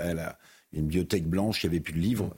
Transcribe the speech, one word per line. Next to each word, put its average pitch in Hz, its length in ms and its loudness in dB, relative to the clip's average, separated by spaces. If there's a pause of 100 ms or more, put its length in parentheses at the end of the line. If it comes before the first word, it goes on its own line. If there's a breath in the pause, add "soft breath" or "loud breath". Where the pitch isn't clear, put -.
à 85 140 -2
la, 82 240 -6 (340 soft breath)
une 76 100 0
bibliothèque 82 440 2
blanche, 98 380 0
il 85 60 2
n'y 85 60 2
avait 82 60 2
plus 78 120 -8
de 80 40 0
livres, 104 400 2